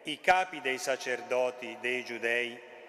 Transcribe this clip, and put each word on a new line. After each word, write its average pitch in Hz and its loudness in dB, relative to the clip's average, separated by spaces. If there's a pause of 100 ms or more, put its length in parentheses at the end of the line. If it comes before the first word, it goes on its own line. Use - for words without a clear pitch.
I 151 -8
capi 185 4
dei 131 2
sacerdoti 123 -2
dei 123 0
giudei 120 -2 (300)